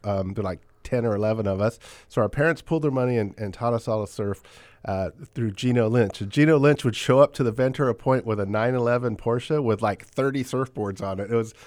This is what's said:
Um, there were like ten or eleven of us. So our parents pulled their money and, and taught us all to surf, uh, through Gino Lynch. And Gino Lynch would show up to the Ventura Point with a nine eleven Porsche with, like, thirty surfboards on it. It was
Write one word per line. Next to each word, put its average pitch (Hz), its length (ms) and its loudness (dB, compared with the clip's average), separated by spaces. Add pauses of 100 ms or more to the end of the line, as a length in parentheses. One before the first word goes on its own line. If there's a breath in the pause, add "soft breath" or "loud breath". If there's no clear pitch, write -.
Um, 98 300 -4
there 107 80 -4
were 95 60 -4
like 90 120 -10 (220)
ten 120 220 -2
or 110 100 0
eleven 107 320 -2
of 95 120 -2
us. 107 200 0 (280 loud breath)
So - 140 -2
our 104 80 2
parents 156 320 0
pulled 160 220 -2
their 147 80 0
money 127 260 0
and, 104 200 -2
and 101 160 -8
taught 120 200 -2
us 113 160 -4
all 107 160 -2
to - 60 -12
surf, 101 300 -6 (440 loud breath)
uh, 95 240 -4 (240)
through 117 180 -4
Gino 120 380 2
Lynch. 113 320 2
And 101 100 -8
Gino 151 260 6
Lynch 143 280 4
would 113 100 0
show 131 240 4
up 143 140 6
to 139 100 -2
the 117 80 0
Ventura 127 440 0
Point 131 300 0
with 110 140 -2
a 101 60 -2
nine 107 300 0
eleven 120 420 0
Porsche 120 440 -2
with, 110 200 0
like, 104 240 -2
thirty 135 380 -2
surfboards 123 580 -6
on 98 180 -6
it. 101 120 -6
It 117 40 0
was 110 180 -2 (140 loud breath)